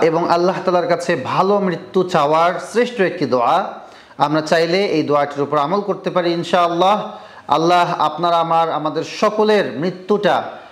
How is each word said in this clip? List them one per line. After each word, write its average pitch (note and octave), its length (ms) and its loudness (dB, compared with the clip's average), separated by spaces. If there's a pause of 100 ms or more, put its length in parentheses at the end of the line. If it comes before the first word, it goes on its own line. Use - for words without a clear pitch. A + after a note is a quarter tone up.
এবং E3 280 2
আল্লাহ F3 260 2 (100)
তাআলার F3+ 220 0
কাছে F3 280 0
ভালো F#3 440 0
মৃত্যু F#3 440 -2
চাওয়ার E3 500 2 (180)
শ্রেষ্ঠ A#3 300 -2
একটি D#3 240 0
দোয়া। B2+ 480 0 (440)
আমরা D3 240 0
চাইলে E3 440 2
এই D#3 180 0
দোয়াটির C#3+ 380 0
উপর C#3+ 160 -2
আমল E3 240 0
করতে F#3 280 -6
পারি F3 240 0
ইনশাআল্লাহ। F3 760 0 (360)
আল্লাহ E3 520 2
আপনার D#3+ 340 0
আমার, E3 380 2
আমাদের D3+ 320 -4
সকলের G#3 760 2
মৃত্যুটা F3 640 0 (280)